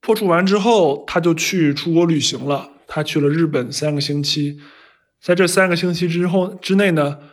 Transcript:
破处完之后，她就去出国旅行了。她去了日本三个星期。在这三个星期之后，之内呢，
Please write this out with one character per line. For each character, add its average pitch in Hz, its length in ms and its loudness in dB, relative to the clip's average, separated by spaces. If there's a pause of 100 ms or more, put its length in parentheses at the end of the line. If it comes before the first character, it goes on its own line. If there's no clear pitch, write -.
破 226 140 2
处 214 100 -4
完 175 180 4
之 196 140 2
后， 190 480 2
她 - 140 -2
就 170 140 2
去 160 400 0
出 165 200 -4
国 170 140 4
旅 160 120 0
行 127 240 -4
了。 139 280 -6 (160)
她 156 160 -6
去 151 160 -2
了 143 100 2
日 165 160 0
本 139 260 -2
三 151 220 -4
个 143 80 -4
星 147 220 -4
期。 147 360 -4 (640)
在 180 140 0
这 180 120 4
三 185 220 2
个 175 60 0
星 175 180 -2
期 175 140 -2
之 175 200 0
后， 185 280 0
之 - 180 -4
内 196 180 4
呢， 147 280 0 (140)